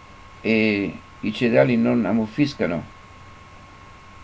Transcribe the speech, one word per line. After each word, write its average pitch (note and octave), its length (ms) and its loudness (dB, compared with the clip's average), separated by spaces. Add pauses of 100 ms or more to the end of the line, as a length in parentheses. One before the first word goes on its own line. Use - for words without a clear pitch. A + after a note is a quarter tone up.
(420)
e G#2+ 580 0 (220)
i G#2+ 120 -4
cereali B2+ 420 4
non A#2+ 300 2
ammuffiscano, G#2+ 800 0 (1400)